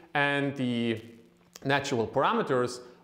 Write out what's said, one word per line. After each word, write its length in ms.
and 420
the 460
natural 440
parameters 760